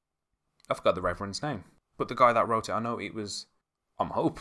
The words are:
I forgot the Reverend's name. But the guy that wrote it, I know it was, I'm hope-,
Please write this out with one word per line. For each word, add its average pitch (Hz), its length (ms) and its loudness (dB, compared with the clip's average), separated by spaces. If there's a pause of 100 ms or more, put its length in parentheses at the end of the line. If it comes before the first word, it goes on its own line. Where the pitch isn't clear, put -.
(680)
I 131 40 0
forgot 107 220 2
the 95 60 -6
Reverend's 90 420 -4
name. 127 220 -6 (320)
But - 100 -2
the 127 80 -6
guy 120 160 8
that 110 160 4
wrote 110 220 0
it, - 20 -4
I 98 80 0
know 117 180 -4
it 98 160 -8
was, 104 340 -8 (520)
I'm 101 120 -2
hope-, - 300 0